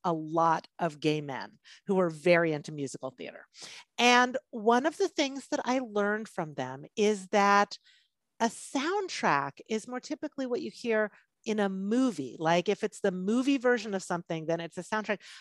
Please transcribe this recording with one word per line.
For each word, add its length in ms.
a 100
lot 540
of 180
gay 220
men 320
who 80
were 160
very 420
into 200
musical 400
theater. 340
And 400
one 360
of 100
the 120
things 440
that 120
I 140
learned 500
from 260
them 300
is 320
that 500
a 60
soundtrack 1200
is 180
more 140
typically 460
what 140
you 100
hear 420
in 160
a 80
movie. 720
Like, 280
if 140
it's 180
the 120
movie 460
version 360
of 80
something, 440
then 140
it's 180
a 40
soundtrack. 360